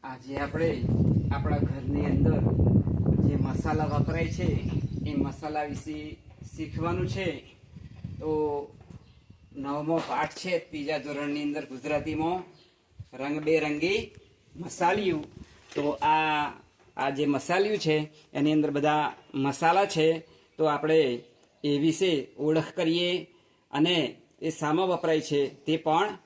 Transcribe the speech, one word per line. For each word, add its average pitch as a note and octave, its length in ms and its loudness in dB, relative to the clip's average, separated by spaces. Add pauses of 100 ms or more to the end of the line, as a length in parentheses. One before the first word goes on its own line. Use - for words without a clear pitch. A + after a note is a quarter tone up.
આજે C3 340 -10
આપણે - 460 0 (500)
આપણા - 260 0
ઘરની C#3 480 -2
અંદર C#3 280 4 (920)
જે - 80 2
મસાલા D3+ 480 0
વપરાય E3 440 0
છે, - 360 -2 (420)
એ D3+ 80 -4
મસાલા D3 500 -4
વિશે D3+ 520 -10 (400)
શીખવાનું E3+ 520 -4
છે. F3 360 -4 (760)
તો D3+ 480 -2 (880)
નવમો D3 420 -2
પાઠ D#3 360 -2
છે F3+ 240 -2
ત્રીજા D3+ 400 -4
ધોરણની D3 440 -4
અંદર C#3+ 240 -4
ગુજરાતીમાં, D#3 760 -2 (760)
રંગબેરંગી D3+ 920 0 (460)
મસાલિયું. E3+ 680 0 (500)
તો D3 280 0
આ, D#3 480 2 (460)
આ C#3 140 0
જે C#3+ 160 0
મસાલિયું F3+ 520 2
છે, D3+ 320 0 (240)
એની D3 180 4
અંદર D3+ 180 4
બધા D3 440 2 (200)
મસાલા E3 520 2
છે, D#3+ 360 2 (360)
તો D#3 60 2
આપણે D3 580 2 (420)
એ D3 140 2
વિશે D#3+ 500 2 (100)
ઓળખ D#3 340 0
કરીએ F3 540 0 (460)
અને D3+ 440 0 (260)
એ D#3+ 80 -2
શામાં D#3 380 0
વપરાય D#3+ 320 2
છે C#3+ 280 0
તે - 280 -2
પણ F#3 500 0